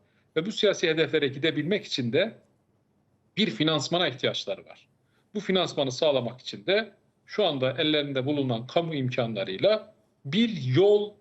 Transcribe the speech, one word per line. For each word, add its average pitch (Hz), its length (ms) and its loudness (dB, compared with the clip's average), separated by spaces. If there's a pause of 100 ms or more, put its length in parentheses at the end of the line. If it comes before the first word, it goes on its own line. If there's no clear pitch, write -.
(360)
ve 160 100 -2
bu 208 60 -6
siyasi 190 380 2
hedeflere 151 380 2
gidebilmek 151 580 -2
için 117 280 -2
de 196 220 0 (1040)
bir 208 120 2
finansmana 156 580 0
ihtiyaçları 117 580 -4
var. - 220 -20 (480)
Bu 208 40 -6
finansmanı 156 520 0
sağlamak 131 500 0
için 104 240 -14
de 214 260 0 (340)
şu - 200 -2
anda 131 320 0
ellerinde 147 480 0
bulunan 131 420 -2
kamu 165 280 -2
imkanlarıyla 123 1000 0 (300)
bir 208 240 2 (260)
yol 208 460 4